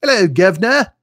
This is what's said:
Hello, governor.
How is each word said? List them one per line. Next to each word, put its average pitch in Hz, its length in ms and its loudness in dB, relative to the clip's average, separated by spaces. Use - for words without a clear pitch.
Hello, 233 280 0
governor. 190 720 0